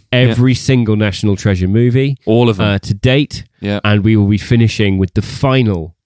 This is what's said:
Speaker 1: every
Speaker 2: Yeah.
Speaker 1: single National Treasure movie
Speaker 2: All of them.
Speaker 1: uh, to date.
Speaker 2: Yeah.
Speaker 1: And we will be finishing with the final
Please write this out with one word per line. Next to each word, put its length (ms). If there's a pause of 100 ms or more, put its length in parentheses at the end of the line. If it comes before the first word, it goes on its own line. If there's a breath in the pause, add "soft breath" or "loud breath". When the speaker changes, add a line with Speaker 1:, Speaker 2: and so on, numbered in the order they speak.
(120)
Speaker 1:
every 400
Speaker 2:
Yeah. 80
Speaker 1:
single 360
National 400
Treasure 320
movie 500 (100)
Speaker 2:
All 240
of 60
them. 180
Speaker 1:
uh, 20
to 160
date. 520 (160)
Speaker 2:
Yeah. 220
Speaker 1:
And 200
we 120
will 120
be 100
finishing 600
with 160
the 80
final 720 (100)